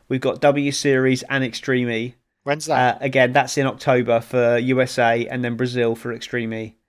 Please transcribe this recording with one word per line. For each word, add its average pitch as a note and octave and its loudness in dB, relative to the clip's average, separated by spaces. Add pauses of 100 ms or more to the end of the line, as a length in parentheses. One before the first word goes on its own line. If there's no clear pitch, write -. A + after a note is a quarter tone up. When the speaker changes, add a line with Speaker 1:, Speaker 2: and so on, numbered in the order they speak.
Speaker 1:
We've C3+ -2
got - -2
W C#3+ 2
Series C3 2
and C3+ -2
Extreme B2 -2
E. A#2 -4 (280)
Speaker 2:
When's D3+ -4
that? B2+ 2
Speaker 1:
Uh, - -14
again, C3 2
that's C3 0
in C#3 0
October B2 2
for A#2+ 2
U B2+ 0
S B2+ -2
A A#2 2
and B2 -6
then A#2+ -4
Brazil A#2+ 0
for A#2+ -10
Extreme A2+ -6
E. A2 -10 (140)